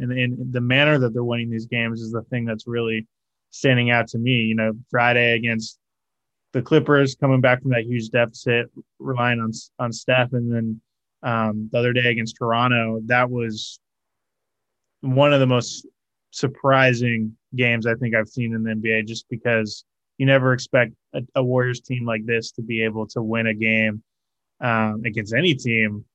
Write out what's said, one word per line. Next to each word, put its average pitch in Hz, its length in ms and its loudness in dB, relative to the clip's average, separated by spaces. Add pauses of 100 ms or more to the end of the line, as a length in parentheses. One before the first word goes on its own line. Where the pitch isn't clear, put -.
And, 123 100 -6
and 127 420 -4
the 123 100 -2
manner 143 360 4
that 123 140 0
they're 120 100 -2
winning 117 280 -4
these 113 160 -4
games 117 340 -4
is 113 100 -8
the 113 120 -6
thing 117 240 -6
that's 110 200 -6
really 113 400 -4 (440)
standing 123 400 2
out 117 180 2
to 117 100 -8
me. 123 180 0
You 110 180 0
know, 110 180 0 (180)
Friday 120 440 4
against 113 440 -4 (760)
the 127 80 0
Clippers, 143 520 4
coming 131 280 2
back 127 180 4
from 135 120 -2
that 117 120 0
huge 120 240 -4
deficit, 120 640 0 (280)
relying 123 400 -2
on, 113 140 -4 (260)
on 120 140 -4
Steph, 127 400 0
and 120 180 -2
then, 113 300 -4 (420)
um, 110 480 -2
the 123 80 -2
other 123 140 0
day 123 180 2
against 113 280 -4
Toronto, 117 640 0
that 123 240 2
was 117 500 -6 (1200)
one 143 320 4
of 135 60 6
the 131 60 4
most 123 400 -2 (440)
surprising 123 1080 2 (180)
games 120 320 0
I 117 100 2
think 120 180 -2
I've 107 140 0
seen 117 260 -4
in 110 80 -4
the 113 80 -2
N 110 100 -4
B 110 120 -2
A, 110 100 0
just 113 260 -10
because 113 560 -2 (340)
you 135 80 2
never 131 260 6
expect 120 400 0 (200)
a, 139 100 -6 (120)
a 139 80 0
Warriors 123 380 0
team 123 260 -6
like 110 180 -4
this 117 280 -4
to 113 100 -12
be 113 220 -4
able 110 240 -2
to - 120 -6
win 113 280 -2
a 110 60 0
game, 110 480 0 (580)
um, 110 440 0
against 110 300 -6
any 165 200 2
team 110 500 -2 (100)